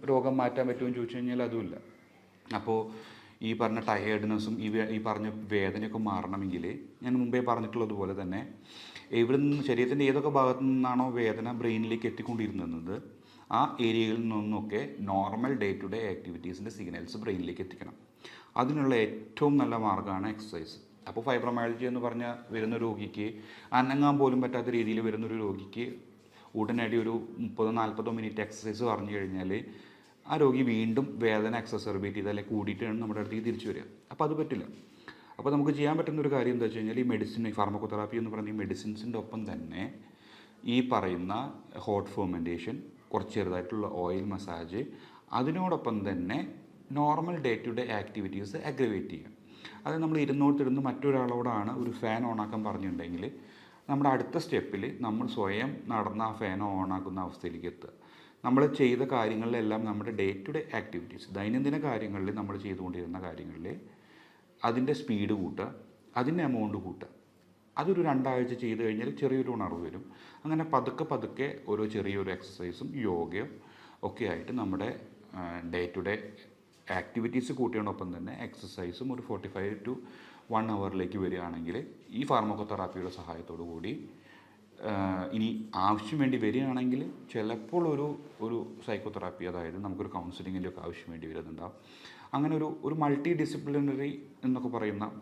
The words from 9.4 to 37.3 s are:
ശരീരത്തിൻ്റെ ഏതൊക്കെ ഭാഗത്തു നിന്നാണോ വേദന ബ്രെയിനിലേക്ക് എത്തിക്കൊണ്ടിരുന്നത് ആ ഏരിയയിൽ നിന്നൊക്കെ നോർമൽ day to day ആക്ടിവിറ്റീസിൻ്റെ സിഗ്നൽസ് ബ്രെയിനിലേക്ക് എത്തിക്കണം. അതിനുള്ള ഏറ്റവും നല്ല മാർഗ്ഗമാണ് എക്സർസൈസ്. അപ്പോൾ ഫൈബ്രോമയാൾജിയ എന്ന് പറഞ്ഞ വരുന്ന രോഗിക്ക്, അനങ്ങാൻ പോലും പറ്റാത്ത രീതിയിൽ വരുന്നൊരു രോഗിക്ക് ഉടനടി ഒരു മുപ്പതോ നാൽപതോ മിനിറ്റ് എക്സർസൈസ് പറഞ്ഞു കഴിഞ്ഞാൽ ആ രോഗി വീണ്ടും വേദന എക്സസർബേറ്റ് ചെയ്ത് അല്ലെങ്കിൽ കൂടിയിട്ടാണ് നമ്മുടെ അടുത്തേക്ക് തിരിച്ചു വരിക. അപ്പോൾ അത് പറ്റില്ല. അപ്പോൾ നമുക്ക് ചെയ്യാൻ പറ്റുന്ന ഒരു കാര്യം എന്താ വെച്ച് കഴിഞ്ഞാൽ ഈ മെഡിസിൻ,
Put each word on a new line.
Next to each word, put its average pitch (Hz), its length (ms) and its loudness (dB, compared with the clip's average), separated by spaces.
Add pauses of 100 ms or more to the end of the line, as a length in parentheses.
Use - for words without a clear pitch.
ശരീരത്തിൻ്റെ 123 420 4
ഏതൊക്കെ 143 340 4
ഭാഗത്തു 127 240 4
നിന്നാണോ 127 460 4
വേദന 113 420 2
ബ്രെയിനിലേക്ക് 113 560 0
എത്തിക്കൊണ്ടിരുന്നത് 95 880 -2 (560)
ആ 117 100 4 (200)
ഏരിയയിൽ 113 400 4
നിന്നൊക്കെ 107 600 0 (200)
നോർമൽ 104 580 0
day 101 140 2
to 98 160 -6
day 110 200 -2
ആക്ടിവിറ്റീസിൻ്റെ 90 640 -8
സിഗ്നൽസ് 87 460 -8
ബ്രെയിനിലേക്ക് 95 480 -4
എത്തിക്കണം. - 300 -14 (640)
അതിനുള്ള 135 380 4
ഏറ്റവും 117 640 4
നല്ല 117 200 4
മാർഗ്ഗമാണ് 98 520 2
എക്സർസൈസ്. 87 460 -8 (300)
അപ്പോൾ 110 220 -6
ഫൈബ്രോമയാൾജിയ 120 600 4
എന്ന് 123 180 0
പറഞ്ഞ 120 200 0 (260)
വരുന്ന 110 260 2
രോഗിക്ക്, 104 500 0 (460)
അനങ്ങാൻ 139 440 8
പോലും 127 240 8
പറ്റാത്ത 123 280 0
രീതിയിൽ 110 320 2
വരുന്നൊരു 110 380 -2
രോഗിക്ക് 101 460 -4 (680)
ഉടനടി 113 420 2
ഒരു 113 160 2 (240)
മുപ്പതോ 110 340 0
നാൽപതോ 110 400 0
മിനിറ്റ് 110 300 -4
എക്സർസൈസ് 104 420 -4
പറഞ്ഞു 104 320 0
കഴിഞ്ഞാൽ 92 360 -2 (720)
ആ 147 120 0
രോഗി 135 240 8
വീണ്ടും 113 440 4 (120)
വേദന 110 400 4
എക്സസർബേറ്റ് 101 600 -2
ചെയ്ത് 101 120 -2
അല്ലെങ്കിൽ 104 240 -2
കൂടിയിട്ടാണ് 107 460 -2
നമ്മുടെ 107 220 -2
അടുത്തേക്ക് 110 240 -4
തിരിച്ചു 110 240 -2
വരിക. - 140 -6 (260)
അപ്പോൾ - 160 0
അത് 151 120 2
പറ്റില്ല. 139 280 -2 (680)
അപ്പോൾ 139 180 0
നമുക്ക് 147 220 4
ചെയ്യാൻ 147 240 2
പറ്റുന്ന 151 240 0
ഒരു 143 120 4
കാര്യം 123 220 4
എന്താ 117 100 2
വെച്ച് 107 140 0
കഴിഞ്ഞാൽ 110 200 0
ഈ 123 100 4
മെഡിസിൻ, 110 380 0